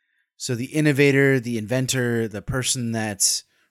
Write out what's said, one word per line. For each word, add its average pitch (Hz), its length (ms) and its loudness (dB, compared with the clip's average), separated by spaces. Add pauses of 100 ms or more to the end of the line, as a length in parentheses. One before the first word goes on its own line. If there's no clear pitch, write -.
(380)
So - 180 -6
the 117 100 -8
innovator, 139 760 4
the 117 180 -4
inventor, 120 680 -2
the 101 140 -10
person 123 500 -4
that's 107 520 -2 (280)